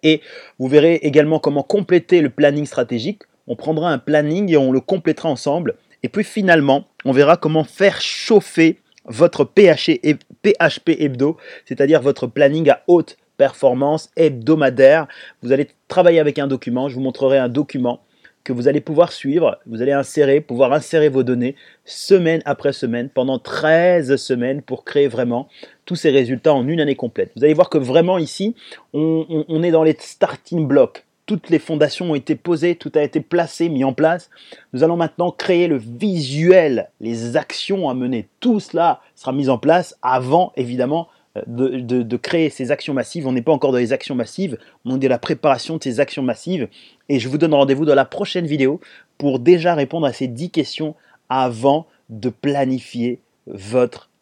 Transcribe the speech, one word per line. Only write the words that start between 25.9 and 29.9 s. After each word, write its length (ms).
ces 140
résultats 440
en 140
une 120
année 140
complète. 420
Vous 60
allez 120
voir 160
que 80
vraiment 400
ici, 360
on, 360
on, 200
on 140
est 100
dans 100
les 160